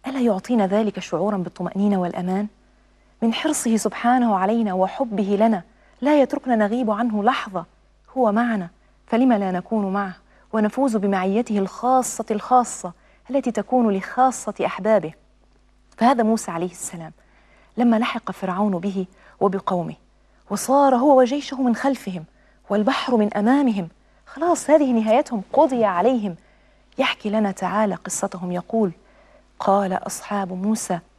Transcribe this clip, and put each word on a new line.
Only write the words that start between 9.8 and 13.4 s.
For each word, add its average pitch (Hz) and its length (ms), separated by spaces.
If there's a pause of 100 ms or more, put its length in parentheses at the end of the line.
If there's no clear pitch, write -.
معه 196 200 (400)
ونفوز 220 420
بمعيته 202 600
الخاصة 240 760
الخاصة 214 640 (360)
التي 254 220